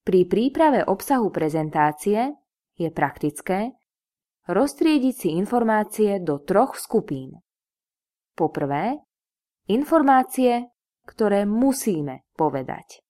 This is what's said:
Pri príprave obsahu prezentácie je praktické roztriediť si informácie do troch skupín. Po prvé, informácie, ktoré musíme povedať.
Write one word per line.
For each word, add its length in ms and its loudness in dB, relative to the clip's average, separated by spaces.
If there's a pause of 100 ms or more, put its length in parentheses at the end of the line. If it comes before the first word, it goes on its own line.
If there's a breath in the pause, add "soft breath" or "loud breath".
Pri 240 2
príprave 560 2
obsahu 480 0
prezentácie 1120 -2 (320)
je 160 -4
praktické 880 -4 (720)
roztriediť 640 2
si 220 -4
informácie 880 0
do 160 -2
troch 400 0
skupín. 560 -4 (960)
Po 160 -2
prvé, 480 -4 (720)
informácie, 1040 2 (320)
ktoré 400 0
musíme 920 -2
povedať. 760 -4